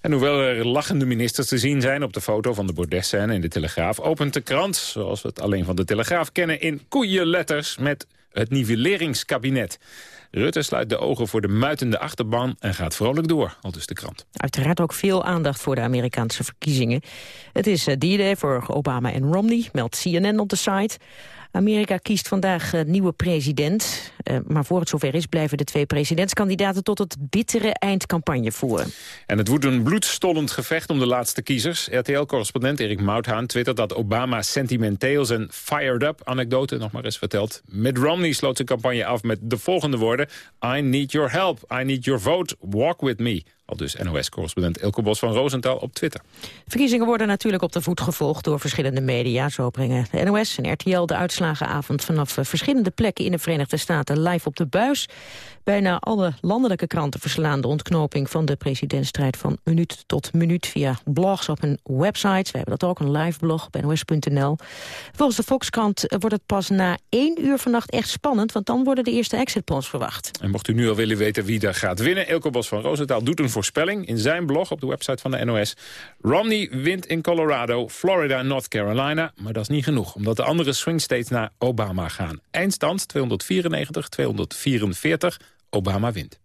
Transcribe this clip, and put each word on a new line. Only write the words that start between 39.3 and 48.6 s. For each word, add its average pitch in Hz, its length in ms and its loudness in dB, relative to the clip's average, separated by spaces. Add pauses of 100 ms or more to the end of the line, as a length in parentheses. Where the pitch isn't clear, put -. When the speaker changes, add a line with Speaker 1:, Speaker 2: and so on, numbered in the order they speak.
Speaker 1:
de 113 160 -2
volgende 151 400 0
woorden: 117 300 2 (500)
"I 147 40 0
need 139 300 0
your 147 200 0
help, 175 280 0 (220)
I - 20 -4
need 131 220 -2
your 135 160 2
vote, 165 380 0
walk 110 420 0
with 127 180 0
me." 113 240 -2 (220)
Aldus 71 300 -8
N 95 120 -4
O 76 140 0
S-correspondent 87 560 -2
Elke 101 240 -2
Bos 107 180 2
van 113 140 0
Rosenthal 131 420 2
op 120 180 -8
Twitter. - 280 -4 (460)
Speaker 2:
Verkiezingen 240 380 2
worden 226 220 2
natuurlijk 202 360 0
op 170 80 -2
de 175 100 -2
voet - 200 -2
gevolgd 143 420 0
door 151 160 0
verschillende 135 420 -2